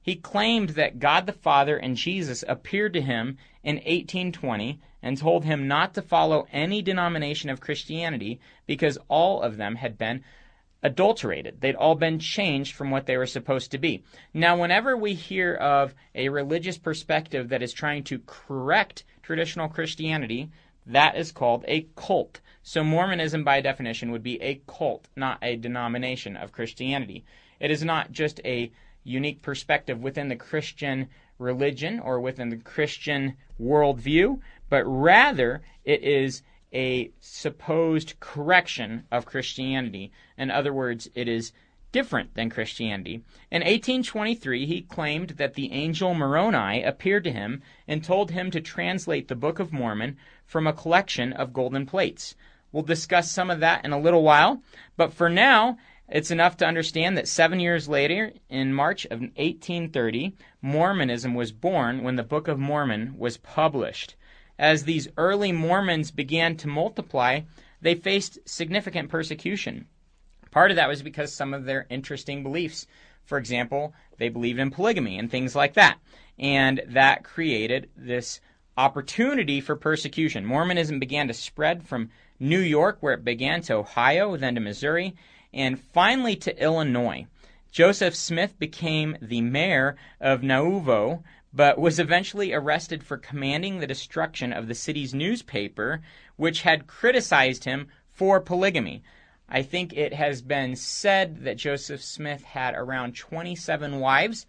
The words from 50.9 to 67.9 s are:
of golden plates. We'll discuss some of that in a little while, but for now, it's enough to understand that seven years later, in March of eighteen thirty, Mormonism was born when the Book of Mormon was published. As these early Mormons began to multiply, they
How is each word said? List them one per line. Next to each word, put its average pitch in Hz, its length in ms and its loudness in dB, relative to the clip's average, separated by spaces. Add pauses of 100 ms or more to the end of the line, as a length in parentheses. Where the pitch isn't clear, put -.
of 131 180 -4
golden 131 320 -2
plates. - 500 -4 (360)
We'll 151 140 -4
discuss 165 460 0
some 185 200 -2
of 165 100 -2
that 165 240 4
in 143 80 -4
a 143 80 0
little 165 220 6
while, 156 400 8 (340)
but 160 160 2
for 170 160 2
now, 233 480 6 (320)
it's 156 220 -2
enough 170 280 4
to 170 80 4
understand 165 520 0
that - 100 -4
seven 170 320 4
years 170 260 0
later, 151 460 2 (160)
in 135 240 -2
March 156 380 0
of 117 120 -6 (140)
eighteen 165 540 -4
thirty, 127 440 -2 (280)
Mormonism 135 720 0
was 117 180 -4
born 131 500 0
when 127 140 -2
the 120 60 -2
Book 151 260 -4
of 143 100 -2
Mormon 135 600 -2
was 113 180 -4
published. - 800 -2 (420)
As 151 260 4
these 156 320 -2
early 196 340 2
Mormons 170 600 0
began 160 480 0
to 151 100 -8
multiply, 143 720 0 (400)
they 170 140 2